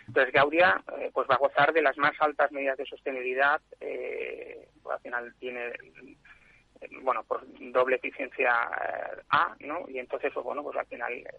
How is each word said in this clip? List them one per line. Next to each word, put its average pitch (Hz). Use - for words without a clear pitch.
Entonces, 127
Gaudia, 160
eh, 127
pues 131
va 127
a 123
gozar 143
de 160
las 139
más 147
altas 151
medidas 139
de 135
sostenibilidad, 135
eh, 127
al -
final 120
tiene, 123
eh, -
bueno, 120
pues -
doble 127
eficiencia, 131
eh, -
A, 151
¿no? 156
Y 127
entonces, 135
pues, 135
bueno, 123
pues 131
al 131
final, 120
eh, -